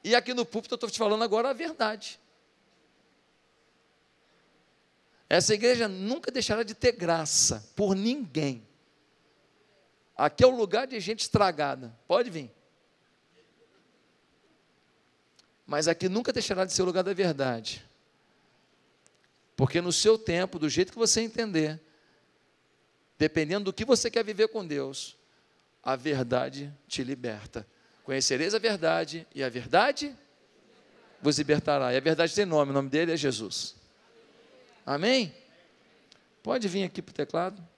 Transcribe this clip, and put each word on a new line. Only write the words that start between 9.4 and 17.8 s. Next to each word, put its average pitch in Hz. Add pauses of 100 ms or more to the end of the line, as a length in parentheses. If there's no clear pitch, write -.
Aqui 151
é 254
o -
lugar 233
de 254
gente 202
estragada. 143 (100)
Pode 233
vir. 147 (3250)
Mas 151
aqui 170
nunca 226
deixará 190
de 190
ser -
o 180
lugar 180
da 190
verdade. 139 (1700)